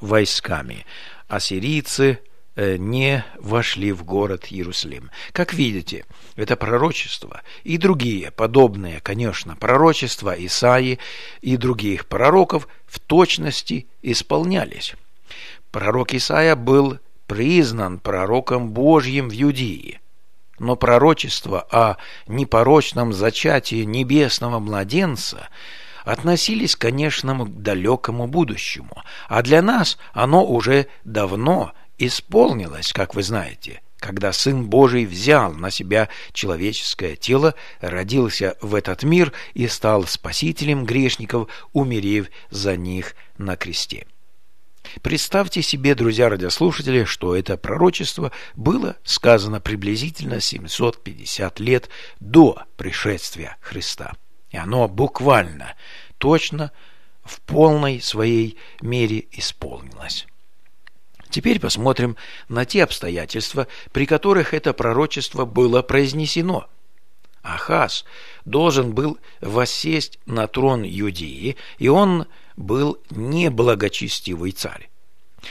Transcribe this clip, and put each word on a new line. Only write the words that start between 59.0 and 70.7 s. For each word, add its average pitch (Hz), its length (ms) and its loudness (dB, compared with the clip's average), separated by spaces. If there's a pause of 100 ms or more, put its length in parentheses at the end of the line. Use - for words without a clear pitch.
исполнилось. - 960 -10 (1040)
Теперь 233 280 2
посмотрим 120 580 0 (320)
на 120 160 0
те 185 200 2
обстоятельства, 87 840 -4 (240)
при 135 160 0
которых 165 480 4
это 151 180 0
пророчество 127 720 0
было 123 360 4
произнесено. 147 840 0 (760)
Ахаз - 600 -2 (400)
должен 135 480 2
был 147 260 -2 (220)
воссесть 123 840 -2
на 113 200 -2
трон 127 380 0